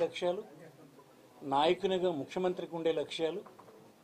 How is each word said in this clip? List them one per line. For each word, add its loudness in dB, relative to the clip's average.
లక్ష్యాలు, -2
నాయకునిగా 4
ముఖ్యమంత్రికి -2
ఉండే 4
లక్ష్యాలు -2